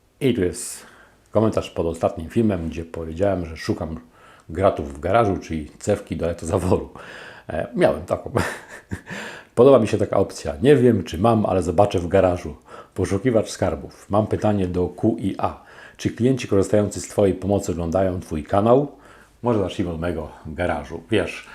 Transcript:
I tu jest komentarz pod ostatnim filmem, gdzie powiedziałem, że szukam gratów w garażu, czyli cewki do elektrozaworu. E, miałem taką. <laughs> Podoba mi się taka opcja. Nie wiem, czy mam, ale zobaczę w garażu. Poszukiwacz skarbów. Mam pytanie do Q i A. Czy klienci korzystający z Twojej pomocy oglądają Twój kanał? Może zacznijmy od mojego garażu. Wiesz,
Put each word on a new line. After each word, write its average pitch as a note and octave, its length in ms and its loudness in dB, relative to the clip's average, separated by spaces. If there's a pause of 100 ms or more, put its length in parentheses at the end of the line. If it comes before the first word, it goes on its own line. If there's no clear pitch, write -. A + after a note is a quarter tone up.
(200)
I C3 140 2
tu A2+ 80 0
jest - 440 -4 (460)
komentarz G#2+ 380 2
pod F2 160 -4
ostatnim E2 440 -4
filmem, G2 400 0
gdzie E2 160 -8
powiedziałem, E2+ 600 -2
że D#2 120 -12
szukam D#2+ 420 -6 (500)
gratów D#2+ 440 0
w C#2+ 60 -14
garażu, F#2+ 380 2
czyli D#2 420 -8
cewki G2 380 -2
do E2 80 -4
elektrozaworu. F2 640 0 (600)
E, - 260 -4
miałem E3 300 2
taką. - 260 -4
<laughs> - 100 0 (1160)
Podoba C3 240 8
mi G#2+ 80 2
się G#2 100 0
taka G2 200 0
opcja. F#2+ 440 -2
Nie C#3 140 6
wiem, B2 280 4
czy - 140 -8
mam, A2 280 2
ale F#2 180 0
zobaczę F#2 360 2
w F2 80 -2
garażu. F2+ 480 2 (380)
Poszukiwacz G2 560 0
skarbów. D#2 600 -6
Mam G2+ 180 2
pytanie G2+ 400 0
do F2+ 200 0
Q - 320 0
i - 180 -4
A. F2 260 -4 (340)
Czy - 120 -4
klienci B2 380 0
korzystający G2 540 2
z - 60 -12
Twojej G2 280 2
pomocy F#2+ 360 -2
oglądają F2+ 480 -2
Twój D#2+ 240 -6
kanał? A#2+ 480 2 (520)
Może A2+ 160 0
zacznijmy F2+ 320 -4
od D#2+ 100 -8
mojego D#2+ 280 -4 (160)
garażu. D#2 640 -6
Wiesz, F#2 440 -2